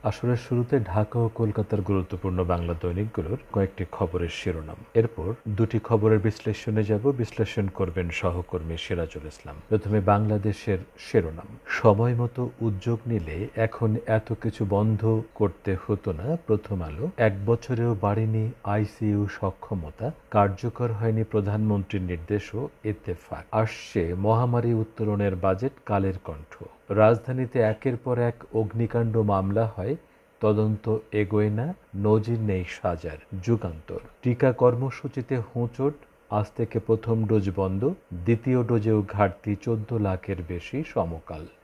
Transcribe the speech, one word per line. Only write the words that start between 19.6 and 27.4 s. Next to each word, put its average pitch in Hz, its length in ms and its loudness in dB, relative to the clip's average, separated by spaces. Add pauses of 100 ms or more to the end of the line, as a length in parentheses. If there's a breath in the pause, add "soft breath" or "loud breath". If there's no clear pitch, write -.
কার্যকর 107 540 2 (100)
হয়নি 113 240 2 (100)
প্রধানমন্ত্রীর 104 800 0
নির্দেশও। 98 500 -4 (300)
ইত্তেফাক। 90 520 -8 (180)
আসছে - 400 -2 (240)
মহামারী 120 460 4 (120)
উত্তরণের 104 500 0 (120)
বাজেট। 98 280 2 (160)
কালের 95 380 0
কণ্ঠ। 78 260 -12 (480)
রাজধানীতে 120 560 4 (160)